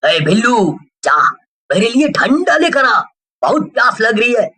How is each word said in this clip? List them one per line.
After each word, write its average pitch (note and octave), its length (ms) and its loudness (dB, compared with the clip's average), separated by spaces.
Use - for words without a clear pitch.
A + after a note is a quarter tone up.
ए D#3+ 160 0
बिल्लू, G#3 580 0
जा, - 260 2
मेरे G3 180 0
लिए C4 200 2
ठंडा D4 480 0
लेकर D4+ 280 0
आ, A3+ 160 2
बहुत C4+ 320 -2
प्यास A#3+ 260 0
लग A3 180 0
रही A#3+ 160 0
है। G#3+ 240 0